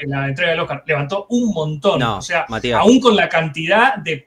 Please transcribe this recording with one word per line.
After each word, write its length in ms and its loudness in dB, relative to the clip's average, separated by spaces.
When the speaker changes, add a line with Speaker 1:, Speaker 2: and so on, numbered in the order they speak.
Speaker 1:
la 220 -4
entrega 240 -2
del 80 -2
Oscar. 260 -8
Levantó 420 -4
un 240 0
montón. 460 -2
Speaker 2:
No, 200 0
Speaker 1:
O 40 -10
sea, 260 -4
Speaker 2:
Matías. 320 -2
Speaker 1:
aún 200 8
con 160 4
la 120 2
cantidad 680 0
de 300 -8